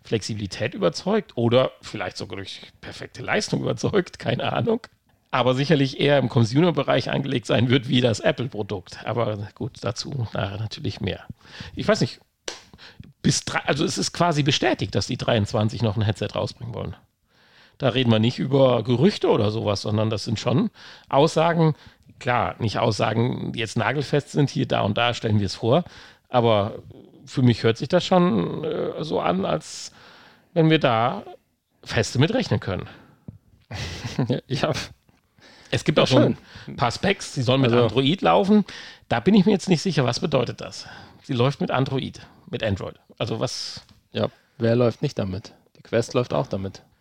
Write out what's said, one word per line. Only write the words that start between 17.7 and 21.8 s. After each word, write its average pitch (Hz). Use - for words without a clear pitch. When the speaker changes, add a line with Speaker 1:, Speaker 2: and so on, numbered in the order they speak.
Speaker 1:
Da 139
reden 120
wir 107
nicht 117
über 131
Gerüchte 131
oder 120
sowas, 104
sondern 107
das 110
sind 110
schon 160
Aussagen, 160